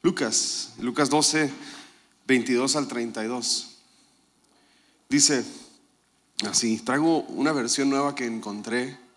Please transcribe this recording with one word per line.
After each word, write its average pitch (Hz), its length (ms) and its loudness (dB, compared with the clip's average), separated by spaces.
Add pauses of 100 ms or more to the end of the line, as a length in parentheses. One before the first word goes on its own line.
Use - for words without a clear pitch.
Lucas, - 640 0 (100)
Lucas 131 300 2
doce, 151 420 4 (760)
veintidós 127 480 4
al 143 140 0
treinta 117 360 -4
y 113 40 -4
dos. - 480 -4 (1300)
Dice 139 360 4 (1000)
así, 110 340 0
traigo 147 420 2
una 139 320 -2
versión 135 360 0
nueva 143 280 0
que 127 100 -4
encontré 113 720 -6 (180)